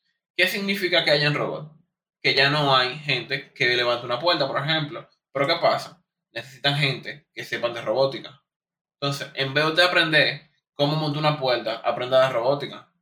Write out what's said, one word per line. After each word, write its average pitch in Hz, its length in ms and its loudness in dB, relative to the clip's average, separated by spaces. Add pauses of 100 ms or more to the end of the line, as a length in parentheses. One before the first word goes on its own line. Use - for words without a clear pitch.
(380)
¿Qué 185 100 2
significa 196 560 0
que 165 80 2
hayan 147 220 2
robots? 87 380 -6 (500)
Que 131 140 2
ya 139 140 4
no 143 260 2
hay 127 240 2
gente 139 540 -6
que 123 220 0
levante 120 300 0
una 120 140 -4
puerta, 156 280 0
por 120 140 -2
ejemplo. 151 480 -4 (240)
Pero 139 140 0
¿qué 165 120 0
pasa? - 440 0 (280)
Necesitan 139 440 -4
gente 120 580 -4
que 123 100 -12
sepan 117 300 -4
de 117 80 -10
robótica. 120 600 -2 (580)
Entonces, 139 340 -6
en 135 200 -4
vez 151 120 2
de 160 60 0
usted 165 120 4
aprender 156 680 2 (260)
cómo 147 200 0
montar 151 240 -2
una 151 200 2
puerta, 117 440 -2
aprenda 131 380 2
de 131 120 4
robótica. 123 540 -2 (140)